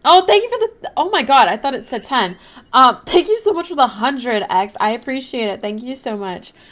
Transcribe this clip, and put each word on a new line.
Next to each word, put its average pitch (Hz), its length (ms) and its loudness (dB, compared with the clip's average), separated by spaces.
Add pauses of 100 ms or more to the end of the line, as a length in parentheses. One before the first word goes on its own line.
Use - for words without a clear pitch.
Oh, 359 220 6
thank 415 180 4
you 480 60 -6
for 480 100 -4
the, - 380 -6
oh 330 120 0
my 403 140 0
God, 254 240 4
I 190 100 -2
thought 214 180 -4
it - 100 -8
said - 180 -8
ten. 196 340 -2 (360)
Um, 254 320 6
thank 349 220 2
you 427 100 0
so 440 160 0
much 339 140 -4
for 349 80 -10
the 269 120 4
hundred, 233 640 -4
X. 196 300 -2
I 214 120 0
appreciate 254 560 -6
it. 190 140 -6
Thank 214 220 -8
you 254 120 -10
so 233 220 -8
much. 190 360 -10 (180)